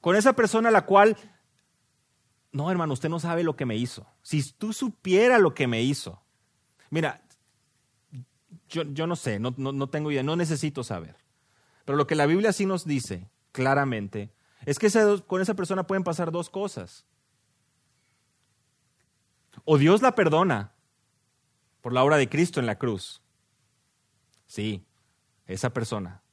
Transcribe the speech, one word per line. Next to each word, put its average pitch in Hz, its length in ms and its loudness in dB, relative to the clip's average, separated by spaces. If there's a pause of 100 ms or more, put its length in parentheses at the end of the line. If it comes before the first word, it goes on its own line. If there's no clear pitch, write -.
Con 170 140 2
esa 220 200 4
persona 226 340 0
a 226 40 4
la 202 120 4
cual, 202 320 6 (1400)
"No, 147 180 -4
hermano, 165 220 -2
usted 131 160 -4
no 165 100 -4
sabe 170 240 -2
lo 160 140 0
que 135 100 -4
me 113 100 -4
hizo. 120 300 -6 (160)
Si 143 300 -4
tú 214 200 -8
supiera 226 680 2
lo 175 160 6
que 143 120 0
me 117 160 0
hizo". 127 400 -4 (680)
Mira, 156 340 -4 (1400)
yo, 165 160 -6
yo 147 220 -6
no 170 100 -2
sé, 107 220 -4
no, 123 180 -4
no, 135 160 -6
no 139 160 -4
tengo 151 220 -4
idea, 139 120 -2
no 151 140 -2
necesito 151 480 -4
saber. 82 320 -10 (680)
Pero 143 120 -2
lo 147 100 2
que - 80 -2
la 151 120 2
Biblia 196 260 2
sí 196 140 -2
nos 185 180 -4
dice 110 460 -6 (220)
claramente 127 800 -2 (320)
es 143 140 -2
que 220 80 0
esa, 208 360 4
con 185 180 -4
esa 190 140 -2
persona 190 320 -4
pueden 190 180 -2
pasar 165 280 -4
dos 170 180 -6
cosas. 190 560 -10 (2500)
O 156 140 4
Dios 180 240 6
la 262 120 4
perdona 156 600 2 (1040)
por 120 120 -8
la 127 100 2
obra 147 140 6
de 131 120 4
Cristo 160 320 -2
en 123 60 -2
la 107 120 -4
cruz. - 440 -6 (1200)
Sí, 104 380 -8 (640)
esa 98 240 -6
persona. 101 520 -8 (100)